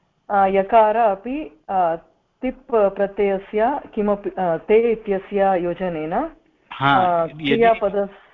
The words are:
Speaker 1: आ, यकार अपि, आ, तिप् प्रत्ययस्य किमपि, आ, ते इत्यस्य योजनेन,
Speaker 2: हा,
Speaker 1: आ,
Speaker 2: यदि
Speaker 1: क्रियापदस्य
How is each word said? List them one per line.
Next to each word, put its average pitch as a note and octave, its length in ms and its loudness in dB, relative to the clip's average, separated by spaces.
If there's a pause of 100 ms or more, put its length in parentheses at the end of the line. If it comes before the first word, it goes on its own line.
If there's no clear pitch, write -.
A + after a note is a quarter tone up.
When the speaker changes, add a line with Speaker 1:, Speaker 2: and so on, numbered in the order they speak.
(300)
Speaker 1:
आ, G3 160 4
यकार G#3+ 500 4
अपि, A#3 640 -2 (100)
आ, F3 260 0 (460)
तिप् B3+ 320 -6
प्रत्ययस्य G3+ 1080 0 (140)
किमपि, G3+ 460 -4
आ, E3+ 160 0
ते A3+ 360 2
इत्यस्य G3+ 440 -6
योजनेन, F3+ 920 -2 (420)
Speaker 2:
हा, C3+ 160 0
Speaker 1:
आ, E3+ 360 2
Speaker 2:
यदि D#3 200 -12
Speaker 1:
क्रियापदस्य G#3 720 0 (200)